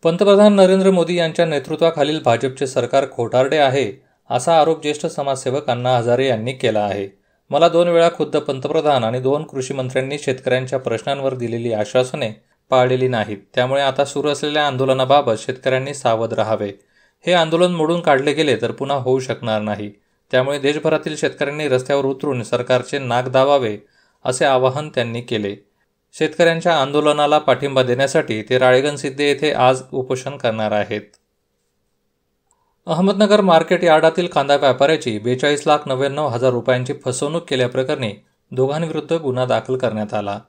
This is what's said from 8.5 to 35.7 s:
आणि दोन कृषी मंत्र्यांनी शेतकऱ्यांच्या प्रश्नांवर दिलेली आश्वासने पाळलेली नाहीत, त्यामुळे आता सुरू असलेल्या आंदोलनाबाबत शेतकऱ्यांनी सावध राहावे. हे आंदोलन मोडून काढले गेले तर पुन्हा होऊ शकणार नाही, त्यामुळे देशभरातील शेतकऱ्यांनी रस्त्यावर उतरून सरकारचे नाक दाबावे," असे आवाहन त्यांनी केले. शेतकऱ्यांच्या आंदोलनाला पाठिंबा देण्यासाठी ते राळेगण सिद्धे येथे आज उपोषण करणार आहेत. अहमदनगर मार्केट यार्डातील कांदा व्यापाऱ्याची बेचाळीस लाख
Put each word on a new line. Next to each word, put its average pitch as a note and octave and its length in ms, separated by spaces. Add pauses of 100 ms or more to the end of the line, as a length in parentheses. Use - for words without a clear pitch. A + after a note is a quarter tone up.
आणि A#2+ 160
दोन C#3 220
कृषी C#3 320
मंत्र्यांनी C3+ 440
शेतकऱ्यांच्या C3 600
प्रश्नांवर C3+ 560
दिलेली A#2 380
आश्वासने A#2+ 720 (280)
पाळलेली B2+ 380
नाहीत, G#2+ 300 (160)
त्यामुळे C3 280
आता C#3 220
सुरू C#3+ 240
असलेल्या D3 380
आंदोलनाबाबत C3 720
शेतकऱ्यांनी C3 560
सावध A2+ 380
राहावे. G#2 400 (540)
हे F3 60
आंदोलन E3+ 400
मोडून E3+ 280
काढले D3 320
गेले D3 240
तर A#2+ 140
पुन्हा C#3 260
होऊ B2+ 240
शकणार A2+ 400
नाही, G#2 320 (380)
त्यामुळे C3+ 280
देशभरातील D3+ 580
शेतकऱ्यांनी D3 520
रस्त्यावर C3 360
उतरून C3+ 380
सरकारचे B2 560
नाक B2+ 300
दाबावे," C3 500 (460)
असे B2+ 200
आवाहन C3+ 440
त्यांनी A#2 320
केले. G#2+ 360 (600)
शेतकऱ्यांच्या E3 580
आंदोलनाला D3 640
पाठिंबा C3+ 440
देण्यासाठी B2+ 600
ते B2+ 160
राळेगण C3 360
सिद्धे C3+ 300
येथे C#3+ 280
आज C3 300 (100)
उपोषण C3 440
करणार A2 360
आहेत. G#2 280 (1900)
अहमदनगर F#3+ 540
मार्केट E3+ 440
यार्डातील D#3+ 420
कांदा C#3+ 300
व्यापाऱ्याची C3+ 640
बेचाळीस C3 480
लाख D3 200